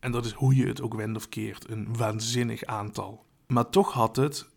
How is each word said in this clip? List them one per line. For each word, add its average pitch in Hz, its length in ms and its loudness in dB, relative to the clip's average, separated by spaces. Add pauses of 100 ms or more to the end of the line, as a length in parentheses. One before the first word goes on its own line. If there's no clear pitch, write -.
En 127 100 -4
dat 120 120 -2
is, 110 80 -4
hoe 131 220 4
je 131 120 4
het - 160 -4
ook 113 120 -4
wendt 110 220 -4
of 110 120 -8
keert, 107 420 -8
een 113 260 -4
waanzinnig 113 680 -2
aantal. 104 600 -8 (220)
Maar 120 220 2
toch 196 240 4
had 113 240 2
het 143 400 0